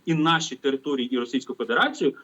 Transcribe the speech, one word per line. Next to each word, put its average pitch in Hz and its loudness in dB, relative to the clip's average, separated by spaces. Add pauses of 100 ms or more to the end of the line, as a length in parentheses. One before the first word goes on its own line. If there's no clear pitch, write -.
і 165 2
наші 160 2
території, 135 -2
і 123 2
Російську 123 -2
Федерацію, 139 0